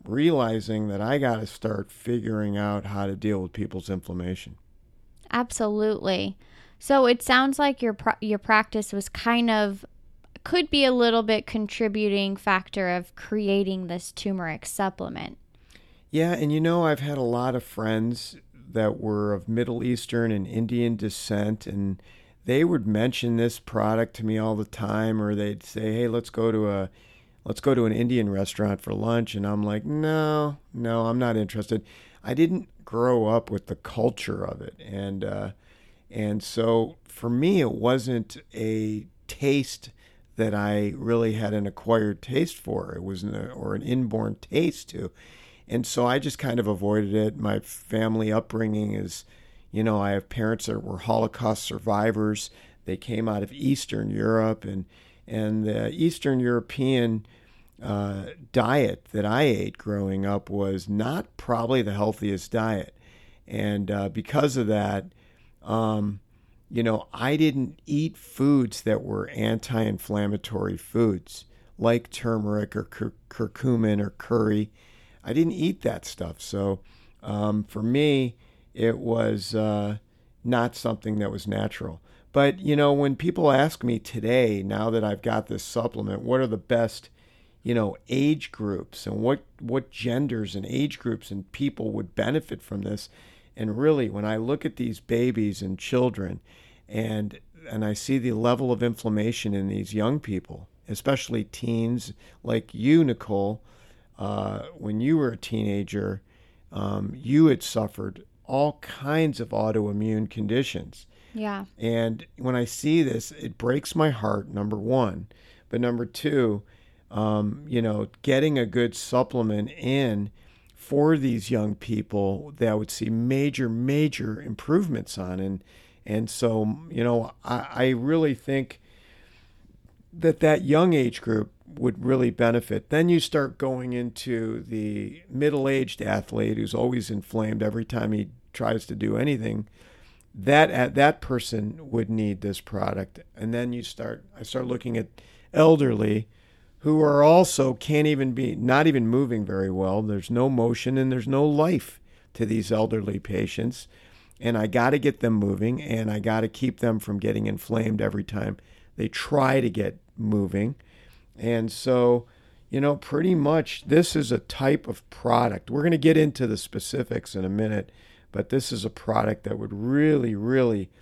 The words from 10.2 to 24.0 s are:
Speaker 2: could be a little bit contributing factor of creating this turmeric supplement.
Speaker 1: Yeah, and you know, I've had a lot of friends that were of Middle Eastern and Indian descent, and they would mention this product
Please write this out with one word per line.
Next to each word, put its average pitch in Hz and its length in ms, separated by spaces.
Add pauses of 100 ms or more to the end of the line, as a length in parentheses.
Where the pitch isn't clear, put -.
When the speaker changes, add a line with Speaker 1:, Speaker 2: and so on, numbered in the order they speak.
Speaker 2:
could 349 260
be 285 140
a 262 80
little 233 300
bit 214 240
contributing 202 920
factor 190 540
of 175 260
creating 196 720
this 175 260
turmeric 180 540
supplement. - 720 (720)
Speaker 1:
Yeah, 160 220
and 151 200
you 156 80
know, 170 240
I've 151 160
had 143 180
a 131 40
lot 123 320
of 123 100
friends 110 720 (340)
that 110 300
were 104 320
of 98 160
Middle 117 340
Eastern 117 480
and 98 160
Indian 117 500
descent, 104 680
and 98 340 (440)
they 131 180
would 160 240
mention 117 500
this 117 220
product 110 580